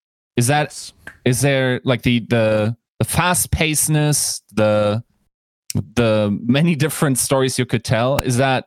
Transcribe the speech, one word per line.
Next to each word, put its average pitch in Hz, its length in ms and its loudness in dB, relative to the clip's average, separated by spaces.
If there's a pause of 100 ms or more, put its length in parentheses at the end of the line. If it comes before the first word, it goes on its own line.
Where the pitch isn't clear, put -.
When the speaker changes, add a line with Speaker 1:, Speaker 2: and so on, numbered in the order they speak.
(380)
Speaker 1:
is 120 100 0
that 147 220 0
Speaker 2:
Yes. - 240 -18 (300)
Speaker 1:
is 127 180 0
there, 131 420 0
like, 127 180 0
the, 120 200 2
the, 110 540 0 (220)
the - 80 -2
fast - 460 -2
pacedness, 151 880 0 (120)
the, 107 500 0 (920)
the 107 480 2
many 147 320 2
different 139 440 0
stories 131 400 0
you 123 60 0
could - 180 -4
tell, 127 360 0
is 123 180 -2
that, 131 300 0